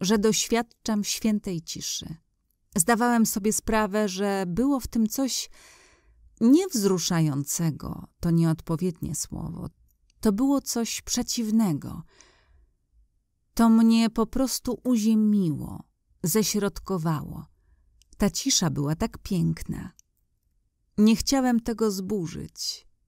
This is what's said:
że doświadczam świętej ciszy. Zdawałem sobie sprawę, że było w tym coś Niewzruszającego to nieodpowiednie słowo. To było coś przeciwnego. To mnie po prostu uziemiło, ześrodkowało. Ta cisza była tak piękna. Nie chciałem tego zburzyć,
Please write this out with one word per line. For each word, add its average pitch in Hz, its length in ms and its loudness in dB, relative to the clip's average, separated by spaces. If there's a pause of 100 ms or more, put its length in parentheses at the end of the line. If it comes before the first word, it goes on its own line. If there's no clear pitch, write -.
że 208 180 2
doświadczam 220 840 -2
świętej 202 580 -2
ciszy. - 540 -10 (600)
Zdawałem 226 500 4
sobie 208 260 -2
sprawę, 214 560 0
że 190 380 -2
było 240 340 0
w - 60 -6
tym 226 200 0
coś - 440 -4 (920)
Niewzruszającego 180 1700 2 (120)
to 170 100 0
nieodpowiednie 165 840 0
słowo. - 560 -10 (500)
To 214 120 4
było 269 280 2
coś - 420 -6
przeciwnego. 214 1000 -2 (1500)
To 233 140 6
mnie 226 420 6
po 226 160 0
prostu 254 580 -4
uziemiło, 208 1000 2 (380)
ześrodkowało. 190 1200 -2 (720)
Ta 202 140 2
cisza - 400 0
była 143 260 -2
tak 233 220 -6
piękna. 165 760 -4 (1080)
Nie 214 180 6
chciałem 254 440 2
tego 220 300 -2
zburzyć, 180 960 -8 (200)